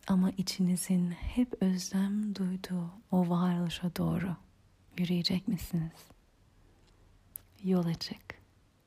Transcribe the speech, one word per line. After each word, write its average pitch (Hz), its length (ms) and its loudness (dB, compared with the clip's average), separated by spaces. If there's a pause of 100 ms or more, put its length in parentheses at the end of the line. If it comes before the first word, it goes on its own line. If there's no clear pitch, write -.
ama 185 220 4
içinizin 180 800 0
hep - 520 -2
özlem 196 720 0
duyduğu 185 560 -4 (200)
o 180 180 4
varoluşa 175 680 0
doğru 170 400 0 (600)
yürüyecek 180 500 0
misiniz? 165 440 -2 (1700)
Yol 185 200 4
açık. - 580 -6 (440)